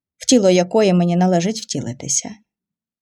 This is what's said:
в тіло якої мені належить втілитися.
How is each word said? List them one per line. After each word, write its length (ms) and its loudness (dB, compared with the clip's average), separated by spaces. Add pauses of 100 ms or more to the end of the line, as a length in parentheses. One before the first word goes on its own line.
(160)
в 100 -20
тіло 240 4
якої 440 2
мені 220 0
належить 440 0
втілитися. 680 -8 (720)